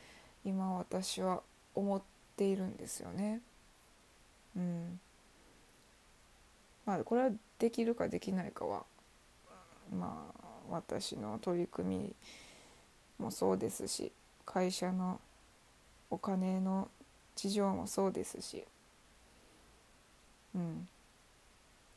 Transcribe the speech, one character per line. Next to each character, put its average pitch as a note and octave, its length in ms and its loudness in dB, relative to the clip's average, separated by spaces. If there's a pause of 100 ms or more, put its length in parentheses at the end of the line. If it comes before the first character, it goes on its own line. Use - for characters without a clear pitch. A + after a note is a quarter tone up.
(440)
今 F#3+ 340 2
私 F#3 440 -2
は F#3 200 2 (340)
思 G3 220 4
っ G3 40 -2 (340)
て G3 100 2
い G3 100 6
る F#3 100 0
ん F#3+ 120 -4
で - 100 -10
す - 140 -8
よ F2+ 100 -8
ね。 G#3+ 300 -2 (1120)
う F#3 40 -2
ん。 F3 400 -2 (1900)
ま G3 100 2
あ、 E3+ 40 4
こ - 160 2
れ B3+ 80 6
は C4 60 6 (300)
で A#3 120 6
き A#3 120 2
る A#3 120 4
か - 120 0
で - 120 0
き G3 120 -4
な F#3 160 0
い - 40 -8
か - 140 -4
は、 - 200 -2 (1080)
ま - 380 -4 (100)
あ、 - 40 -16 (240)
私 - 480 -4
の G#3+ 240 -4
取 F3 200 2
り F3 60 0
組 F#3 300 0
み G3+ 180 -4 (1000)
も G#3+ 140 -2
そ F#3+ 220 4
う F#3+ 40 4
で F#3+ 120 0
す G3 180 -4
し、 - 240 -4 (340)
会 F#3 260 2
社 F#3 200 0
の F#3 280 0 (880)
お E3+ 80 -2
金 F#3+ 420 2
の F#3+ 300 2 (460)
事 - 140 0
情 G3 240 4
も G3 140 0
そ G3 200 4
う F#3 40 2
で - 120 0
す - 180 -8
し、 - 240 -8 (1900)
う - 20 -2
ん。 E3+ 300 -4 (1080)